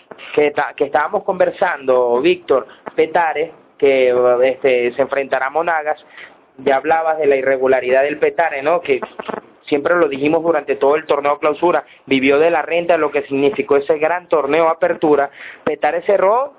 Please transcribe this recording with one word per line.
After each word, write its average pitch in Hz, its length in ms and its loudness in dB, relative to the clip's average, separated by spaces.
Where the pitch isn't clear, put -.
que 147 180 2
ta-, 131 240 -4
que 147 80 0
estábamos 156 400 -2
conversando, 139 960 0
Víctor, 160 460 0
Petare, 160 580 -2
que, 131 380 4
este, 127 480 0
se 135 100 -2
enfrentará 135 440 -2
a 135 40 -4
Monagas, 156 540 -4
ya 135 180 0
hablabas 160 420 0
de 151 80 0
la 139 100 4
irregularidad 131 640 2
del 147 160 -2
Petare, 151 440 -2
¿no? 165 180 0
Que 131 200 -2
siempre 147 340 0
lo 165 120 2
dijimos 147 340 -2
durante 147 340 0
todo 139 180 2
el 156 120 -4
torneo 143 320 0
clausura, 156 460 0
vivió 135 320 2
de 165 120 4
la 160 120 0
renta, 170 340 0
lo 151 140 0
que 143 120 -4
significó 139 540 0
ese 147 220 0
gran 170 300 -4
torneo 156 400 0
apertura. 160 600 0
Petare 156 380 -2
cerró 208 560 0